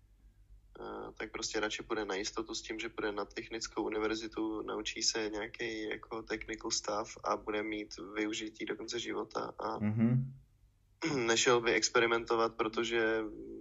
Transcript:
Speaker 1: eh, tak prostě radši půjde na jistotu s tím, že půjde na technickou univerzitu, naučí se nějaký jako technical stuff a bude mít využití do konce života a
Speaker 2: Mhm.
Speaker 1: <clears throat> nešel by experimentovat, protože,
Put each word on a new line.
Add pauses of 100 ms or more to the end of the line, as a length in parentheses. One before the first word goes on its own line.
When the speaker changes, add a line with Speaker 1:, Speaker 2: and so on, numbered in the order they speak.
(800)
Speaker 1:
eh,
tak
prostě
radši
půjde
na
jistotu
s
tím,
že
půjde
na
technickou
univerzitu,
naučí
se
nějaký
jako
technical
stuff
a
bude
mít (220)
využití
do
konce
života
a
Speaker 2:
Mhm. (680)
Speaker 1:
<clears throat>
nešel
by
experimentovat,
protože, (400)